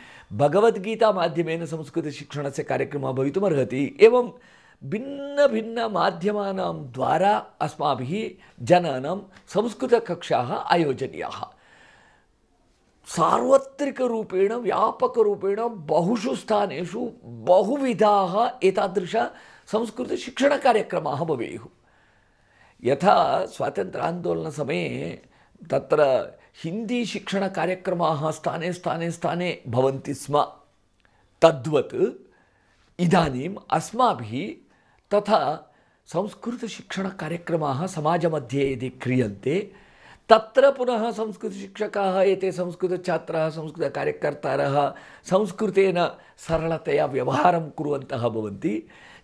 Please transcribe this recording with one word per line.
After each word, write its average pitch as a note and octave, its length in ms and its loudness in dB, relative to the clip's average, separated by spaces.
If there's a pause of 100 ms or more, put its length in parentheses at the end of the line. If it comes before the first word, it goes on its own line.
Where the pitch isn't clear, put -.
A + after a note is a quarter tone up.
(340)
भगवद्गीतामाध्यमेन F3 1300 2
संस्कृतशिक्षणस्य D3 960 -6
कार्यक्रमः C3+ 480 -2
भवितुमर्हति। C#3 880 0
एवं A#3 300 6 (520)
भिन्नभिन्नमाध्यमानां G#3 2000 -2
द्वारा D#3 540 2 (160)
अस्माभिः D3 800 -4 (220)
जनानां D#3+ 540 2 (280)
संस्कृतकक्षाः F#3+ 1080 0
आयोजनीयाः। C#3 920 -2 (1600)
सार्वत्रिकरूपेण, A3+ 1500 2
व्यापकरूपेण G#3+ 1080 0
बहुषु G3+ 720 0
स्थानेषु G3+ 760 -2 (120)
बहुविधाः G3+ 1300 4 (120)
एतादृश F#3+ 520 0 (520)
संस्कृतशिक्षणकार्यक्रमाः A3 1600 0
भवेयुः। A2+ 440 -4 (1160)
यथा D#3 640 4
स्वातन्त्र्यान्दोलनसमये E3 1800 -4 (480)
तत्र C#3 580 2 (360)
हिन्दीशिक्षणकार्यक्रमाः F#3 1700 -2
स्थाने, E3 420 -4
स्थाने, E3+ 380 -4
स्थाने E3+ 560 -4
भवन्ति C3 460 0
स्म, C#3 340 0 (920)
तद्वत् D3+ 880 2 (720)
इदानीम् E3 580 2 (120)
अस्माभिः D#3+ 1000 -2 (480)
तथा G3 580 0 (320)
संस्कृतशिक्षणकार्यक्रमाः E3+ 1800 -4
समाजमध्ये D3+ 840 0
यदि B2+ 160 -6
क्रियन्ते, B2+ 800 -2 (580)
तत्र B3+ 420 6
पुनः A#3+ 400 -2
संस्कृतशिक्षकाः, G3 1080 -4
एते F#3+ 300 4
संस्कृतछात्राः, E3+ 1000 -2
संस्कृतकार्यकर्तारः C#3+ 1400 -2 (300)
संस्कृतेन F#3+ 880 2 (260)
सरलतया D#3+ 680 0
व्यवहारं D3 640 2
कुर्वन्तः C3+ 480 -6
भवन्ति। A2 680 -4 (360)